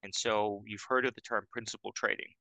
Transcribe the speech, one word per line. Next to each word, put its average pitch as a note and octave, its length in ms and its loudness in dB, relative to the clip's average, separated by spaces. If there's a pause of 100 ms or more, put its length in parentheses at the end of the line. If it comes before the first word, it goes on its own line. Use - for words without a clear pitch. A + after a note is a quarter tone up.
And G2 120 -12
so G#2 520 2
you've G#2 220 -8
heard B2+ 180 4
of B2 80 0
the - 80 -16
term G#2 300 -2
principal - 400 -8
trading - 480 0